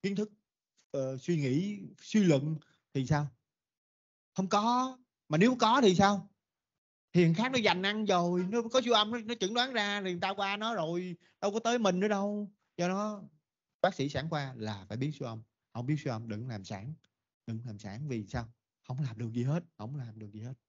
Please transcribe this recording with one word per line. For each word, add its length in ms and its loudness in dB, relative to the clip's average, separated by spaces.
Kiến 140 -2
thức, 160 -2
ờ, 260 -4
suy 200 0
nghĩ, 440 0
suy 220 2
luận 340 4
thì 120 -2
sao? 220 0
Không 160 -2
có. 480 2
Mà 80 2
nếu 220 6
có 220 6
thì 140 8
sao? 340 4
Thì 100 8
thằng 100 6
khác 180 0
nó 140 2
giành 180 4
ăn 220 0
rồi. 440 2
Nó 120 0
có 100 4
siêu 100 2
âm, 180 4
nó, 80 -4
nó 200 -6
chẩn 140 -2
đoán 200 0
ra 280 0
thì 100 -4
người 100 -4
ta 120 -2
qua 240 -2
nó 180 -4
rồi. 400 -2
Đâu 100 0
có 80 -2
tới 200 0
mình 200 2
nữa 80 2
đâu. 440 -2
Do 100 0
đó, 360 -4
bác 140 2
sĩ 140 -2
sản 200 -4
khoa 280 -4
là 320 -8
phải 80 -8
biết 220 -2
siêu 80 -6
âm. 140 -10
Không 120 -8
biết 180 0
siêu 100 -4
âm, 160 -8
đừng 180 -6
làm 160 -10
sản. 300 -10
Đừng 180 -6
làm 140 -12
sản 280 -10
vì 200 -6
sao? 220 -8
Không 140 -6
làm 160 -4
được 140 -6
gì 120 -2
hết. 200 0
Không 180 -10
làm 240 -12
được 120 -14
gì 80 -14
hết. 140 -10